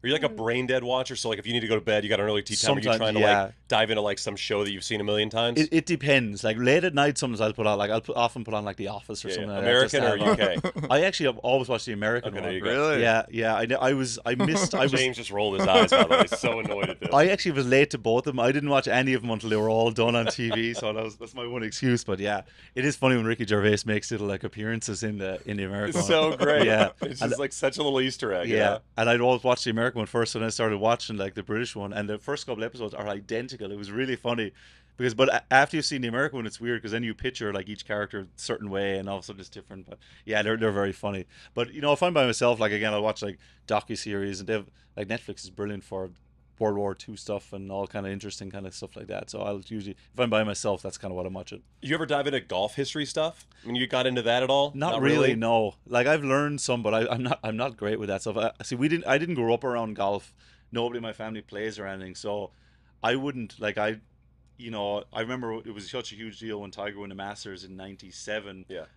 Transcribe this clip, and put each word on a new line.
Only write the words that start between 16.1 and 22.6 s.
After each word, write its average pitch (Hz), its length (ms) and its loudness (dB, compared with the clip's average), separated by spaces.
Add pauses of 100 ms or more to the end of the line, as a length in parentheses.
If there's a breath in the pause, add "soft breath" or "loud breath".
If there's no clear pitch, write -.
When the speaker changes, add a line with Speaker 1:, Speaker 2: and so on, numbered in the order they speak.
Speaker 1:
He's - 140 2
so 117 220 0
annoyed 98 320 -4
at - 80 -8
this. 87 160 -6
Speaker 3:
I 156 140 8
actually 190 240 0
was 135 160 0
late 139 220 6
to 135 80 -6
both 113 280 2
of 143 80 -4
them. 127 60 -2
I 123 100 6
didn't 143 200 0
watch 139 180 4
any 131 240 4
of 117 100 2
them 117 80 -4
until 110 200 -4
they 110 60 4
were 107 140 2
all 113 220 4
done 117 240 4
on 113 100 2
T 117 240 -2
V. 117 240 -2
So 113 180 -4
that 110 120 -4
was, 107 120 -10
that's 113 200 -16
my 120 100 -8
one 120 160 -6
excuse. 117 400 0
But 95 160 -4
yeah, 101 240 -2 (320 loud breath)